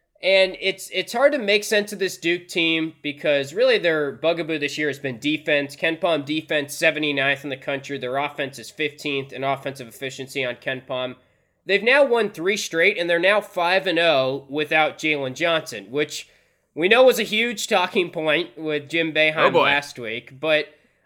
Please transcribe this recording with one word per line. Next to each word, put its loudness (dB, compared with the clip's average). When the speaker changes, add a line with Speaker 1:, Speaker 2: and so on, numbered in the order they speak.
Speaker 1:
And 4
it's, -4
it's -4
hard 6
to -2
make 2
sense 0
of -10
this -2
Duke -2
team 0
because -2
really 4
their 0
bugaboo -2
this -4
year -2
has -4
been -6
defense. -2
KenPom -2
defense, -4
seventy-ninth 0
in -6
the -6
country. -6
Their -4
offense -4
is -14
fifteenth -4
in -8
offensive -4
efficiency -8
on -6
KenPom. -6
They've 2
now 6
won 2
three -2
straight, 2
and -2
they're 4
now 4
five 0
and 0
oh 2
without 0
Jalen -2
Johnson, -2
which -4
we 0
know 6
was 6
a -2
huge -4
talking 0
point -2
with -6
Jim -2
Boeheim 2
Speaker 2:
Oh, 4
boy. 4
Speaker 1:
last 0
week. -10
But, 0